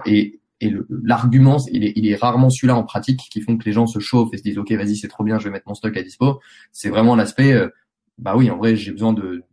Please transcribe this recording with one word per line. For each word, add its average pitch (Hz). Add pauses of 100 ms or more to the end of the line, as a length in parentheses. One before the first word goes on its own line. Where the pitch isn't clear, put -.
et, 104 (220)
et 110
le, 98 (180)
l'argument, 123
c'est, 135
il 117
est, 104
il 107
est 104
rarement 123
celui-là 127
en 113
pratique 127
qui 104
font 113
que 113
les 104
gens 113
se 113
chauffent 113
et 104
se -
disent, 101
ok, 104
vas-y, 104
c'est 104
trop -
bien, 107
je 104
vais 104
mettre 98
mon 104
stock 110
à 92
dispo. 135 (320)
C'est -
vraiment 110
l'aspect, 131
euh, 110 (500)
bah 98
oui, 123
en 107
vrai, 113
j'ai 101
besoin 110
de, 92